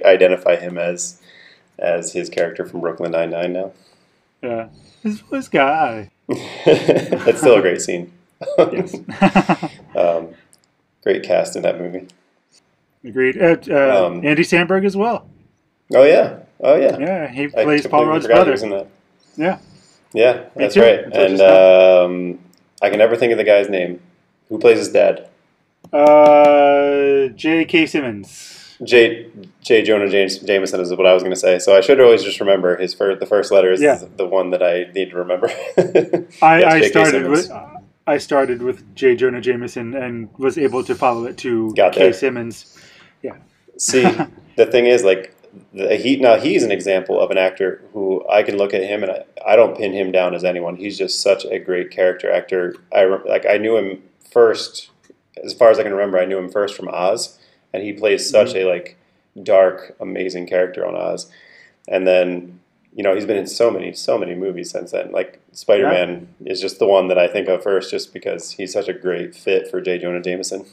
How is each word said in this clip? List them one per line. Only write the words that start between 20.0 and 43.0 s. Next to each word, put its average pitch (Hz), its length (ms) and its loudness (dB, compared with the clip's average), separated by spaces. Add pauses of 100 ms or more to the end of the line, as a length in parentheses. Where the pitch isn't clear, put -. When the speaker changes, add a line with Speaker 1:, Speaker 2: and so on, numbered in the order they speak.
Speaker 1:
Yeah, 123 200 4
Speaker 2:
Me - 300 -6
Speaker 1:
that's 104 120 -2
Speaker 2:
too. 185 60 6
Speaker 1:
right. 107 240 6
Speaker 2:
That's - 100 -10
what 98 40 0
I 98 60 4
Speaker 1:
And, 95 120 0
Speaker 2:
just 95 60 6
thought. 92 640 8
Speaker 1:
um, 90 340 -6 (420)
I 101 80 0
can 104 100 -2
never - 160 4
think 120 160 0
of 113 60 0
the 107 80 -2
guy's 101 240 4
name. 90 320 -6 (480)
Who 110 100 -8
plays 113 200 6
his 101 100 -6
dad? - 400 0 (600)
Speaker 2:
Uh, 143 1400 4
J 160 300 -2
K 160 200 2
Simmons. - 960 -10
Speaker 1:
J, 120 440 2 (340)
J 113 200 2
Jonah 101 280 0
James, 95 300 0
Jameson 95 420 -2
is 90 120 -6
what 92 120 0
I - 80 8
was 92 100 2
gonna 92 120 -4
say. 90 240 0
So - 160 4
I - 60 8
should 139 200 4
always 117 220 6
just 98 160 -8
remember 92 380 0
his 90 160 -6
fir-, 98 220 -2
the 95 100 -8
first 101 260 -2
letter 92 200 4
is 92 100 0
Speaker 2:
Yeah. 143 200 2 (160)
Speaker 1:
the 98 100 -4
one 92 240 -2
that 90 120 -2
I 87 300 -2
need 95 180 -6
to 87 60 -10
remember. 90 300 -4
<laughs> - 300 -8 (640)
Speaker 2:
I, 165 180 6
Speaker 1:
Yes, 160 140 6
Speaker 2:
I 165 60 4
Speaker 1:
J - 20 4
K - 80 2
Speaker 2:
started 156 220 4 (120)
Speaker 1:
Simmons. 147 260 0
Speaker 2:
with, - 20 -18 (560)
I 147 100 0
started 135 440 -2
with - 340 -8
J 127 200 2
Jonah 123 260 -2
Jameson 120 540 -6
and 120 420 -10
was 131 200 -4
able 127 280 -2
to 123 100 -6
follow 120 300 -2
it 131 140 -14
to 113 360 -4
Speaker 1:
Got 98 180 2
Speaker 2:
K - 100 -2
Speaker 1:
there. 92 100 4
Speaker 2:
Simmons. 120 580 -8 (540)